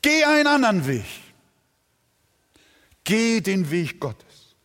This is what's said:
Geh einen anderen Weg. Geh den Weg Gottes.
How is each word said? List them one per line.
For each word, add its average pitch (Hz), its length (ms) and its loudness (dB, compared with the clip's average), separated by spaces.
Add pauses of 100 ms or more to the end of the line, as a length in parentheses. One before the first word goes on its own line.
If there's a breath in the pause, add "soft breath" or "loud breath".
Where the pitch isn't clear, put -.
Geh 302 220 4
einen 294 220 2
anderen 233 400 2
Weg. 120 200 -4 (2000 soft breath)
Geh 226 360 0
den 190 300 -2
Weg 170 280 -4
Gottes. - 560 -14 (100)